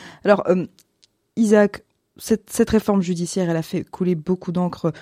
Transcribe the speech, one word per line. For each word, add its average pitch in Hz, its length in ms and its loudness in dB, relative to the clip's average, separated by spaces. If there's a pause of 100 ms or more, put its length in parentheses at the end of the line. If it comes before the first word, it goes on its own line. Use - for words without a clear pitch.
(240)
Alors, 196 240 2
euh, 180 180 2 (720)
Isaac, 104 480 2 (340)
cette, - 340 -4
cette 226 180 0
réforme 202 320 2
judiciaire, 175 480 -2
elle 165 80 -2
a 160 60 -4
fait - 200 -6
couler 180 300 -4
beaucoup 180 380 -4
d'encre 170 500 -4